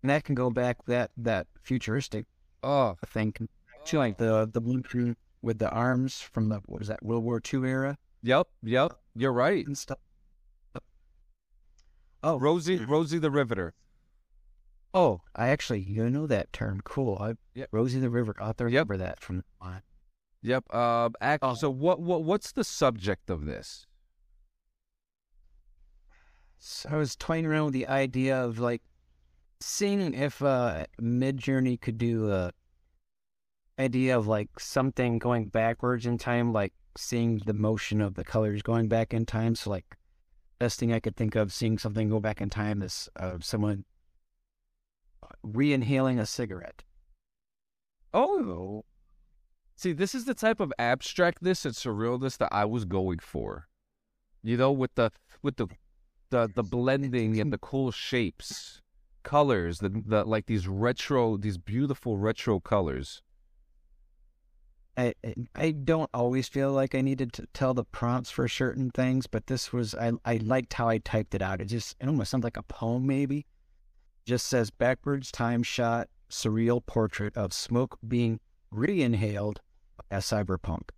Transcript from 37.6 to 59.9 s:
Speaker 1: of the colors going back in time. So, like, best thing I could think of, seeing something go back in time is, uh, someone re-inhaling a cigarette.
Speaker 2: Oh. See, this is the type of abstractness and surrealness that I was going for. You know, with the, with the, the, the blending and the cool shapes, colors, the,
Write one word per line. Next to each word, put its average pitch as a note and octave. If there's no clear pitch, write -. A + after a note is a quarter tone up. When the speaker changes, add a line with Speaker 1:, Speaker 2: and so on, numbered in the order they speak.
Speaker 1:
of G2
the -
colors G#2+
going A2+
back A2+
in A2+
time. A2+
So, -
like, -
best A#2+
thing A#2
I A2+
could A2
think A2
of, G#2
seeing A2+
something G#2+
go A2
back G#2
in G2
time G#2
is, -
uh, F2+
someone G#2
re-inhaling C3
a G#2+
cigarette. -
Speaker 2:
Oh. G#2+
See, F3+
this E3+
is A#3+
the B3+
type A3
of D#3
abstractness E3+
and B2+
surrealness B2
that -
I G#2
was A2+
going F#2
for. G1+
You A#2
know, C3
with C3
the, A2+
with C#3
the, G#2+
the, A#2
the B2
blending A#2+
and G#2+
the G2+
cool C3+
shapes, -
colors, A2
the, G2